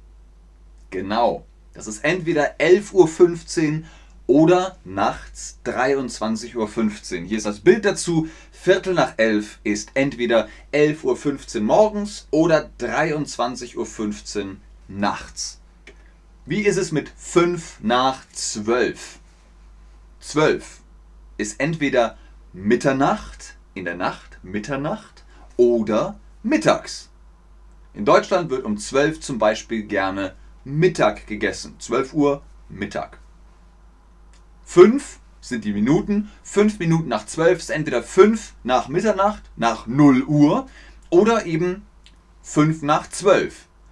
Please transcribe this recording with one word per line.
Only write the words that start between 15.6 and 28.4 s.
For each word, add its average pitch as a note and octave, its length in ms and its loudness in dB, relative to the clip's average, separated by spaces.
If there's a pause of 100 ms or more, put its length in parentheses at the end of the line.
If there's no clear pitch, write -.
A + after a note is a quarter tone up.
Wie F#3 160 -4
ist G3 160 2
es F3+ 140 -4
mit D#3 260 -4
fünf F3 640 -2
nach B2 500 0
zwölf? - 880 -4 (1040)
Zwölf - 580 0 (580)
ist - 220 -6
entweder C3+ 580 0 (360)
Mitternacht, C3 1040 -2 (180)
in F#2 100 -10
der F2 100 -4
Nacht, - 460 -8
Mitternacht C#3 840 -8 (320)
oder A#2+ 640 2 (220)
mittags. - 680 0 (840)
In G#2 120 -8
Deutschland F#3 440 2